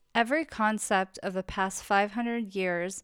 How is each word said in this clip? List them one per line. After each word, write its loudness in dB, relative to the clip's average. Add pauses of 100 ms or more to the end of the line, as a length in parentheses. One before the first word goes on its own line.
(140)
"Every 2
concept 0
of -4
the -2
past -2
five 4
hundred -2
years -2